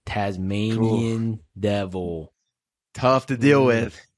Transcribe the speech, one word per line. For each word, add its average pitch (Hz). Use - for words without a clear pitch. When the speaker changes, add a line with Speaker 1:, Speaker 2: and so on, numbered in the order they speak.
Speaker 1:
Tasmanian 110
Speaker 2:
Cool. -
Speaker 1:
Devil. 92
Speaker 2:
Tough 131
to 131
deal 139
Speaker 1:
Mm. 131
Speaker 2:
with. 117